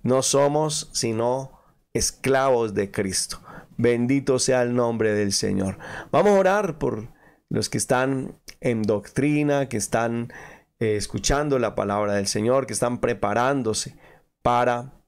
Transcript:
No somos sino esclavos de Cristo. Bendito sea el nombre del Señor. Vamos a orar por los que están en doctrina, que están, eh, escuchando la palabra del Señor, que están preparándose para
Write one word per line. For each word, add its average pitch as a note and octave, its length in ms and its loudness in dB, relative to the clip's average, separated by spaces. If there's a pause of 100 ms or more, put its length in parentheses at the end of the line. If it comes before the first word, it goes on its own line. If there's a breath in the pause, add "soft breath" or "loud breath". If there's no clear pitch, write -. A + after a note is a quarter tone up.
No B2+ 200 2
somos D3+ 720 0
sino B2 640 -4 (340 soft breath)
esclavos B2 800 0
de G2+ 160 -2
Cristo. - 500 -4 (360 loud breath)
Bendito B2 640 2
sea B2+ 220 2
el A#2+ 140 0
nombre A2+ 380 2
del G2+ 200 0
Señor. G2 460 -2 (320 loud breath)
Vamos G3 220 4
a G3 60 6
orar F#3 380 2
por A#2 320 -4 (400 soft breath)
los - 200 -2
que C3+ 80 -4
están C3 600 -2 (220)
en A2+ 220 0
doctrina, C#3 840 0
que A#2+ 100 -6
están, A#2 540 -2 (480 loud breath)
eh, G#2+ 160 0
escuchando C3+ 640 -2
la G#2+ 140 0
palabra G2+ 400 0
del G2+ 140 0
Señor, A#2+ 400 0
que A#2 60 -8
están A#2+ 260 -2
preparándose A#2 960 0 (460 loud breath)
para A#2+ 500 0 (140)